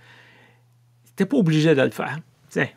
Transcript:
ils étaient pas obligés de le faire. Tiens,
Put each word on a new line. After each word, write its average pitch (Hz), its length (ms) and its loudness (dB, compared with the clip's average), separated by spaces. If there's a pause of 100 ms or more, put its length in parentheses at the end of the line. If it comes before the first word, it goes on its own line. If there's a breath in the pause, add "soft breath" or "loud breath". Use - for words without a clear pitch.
(1040 loud breath)
ils - 60 -20
étaient 196 160 -4
pas 269 120 -2
obligés 160 360 2
de 135 80 2
le 127 80 0
faire. - 300 -8 (300)
Tiens, 165 260 -4